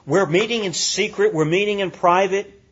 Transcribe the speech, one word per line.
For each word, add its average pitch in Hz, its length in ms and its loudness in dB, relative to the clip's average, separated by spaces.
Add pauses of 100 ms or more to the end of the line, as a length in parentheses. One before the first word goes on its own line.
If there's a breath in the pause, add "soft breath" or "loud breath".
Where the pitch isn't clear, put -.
We're 175 220 2
meeting 214 380 0
in 180 80 -4
secret. 208 600 -2
We're 156 120 0
meeting 202 340 0
in 190 100 -2
private. 190 680 0 (120)